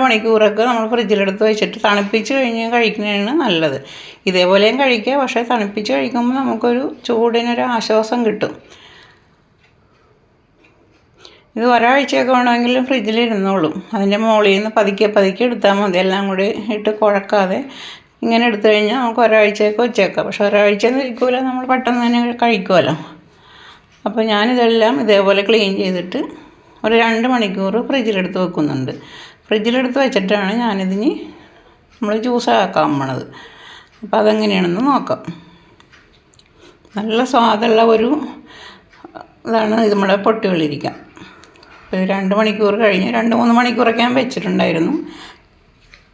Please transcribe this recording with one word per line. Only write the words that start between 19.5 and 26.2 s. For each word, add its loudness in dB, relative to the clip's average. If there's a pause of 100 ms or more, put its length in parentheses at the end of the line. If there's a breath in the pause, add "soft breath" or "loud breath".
വെച്ചേക്കാം. -2
പക്ഷേ -2
ഒരാഴ്ചയൊന്നും 2
ഇരിക്കൂല, -2 (100)
നമ്മൾ -6
പെട്ടെന്ന് 0
തന്നെ 0
കഴിക്കുമല്ലോ. 2 (1080 loud breath)
അപ്പോൾ -2 (120)
ഞാനിതെല്ലാം 2
ഇതേപോലെ 4
ക്ലീൻ 2
ചെയ്തിട്ട് -4 (640 loud breath)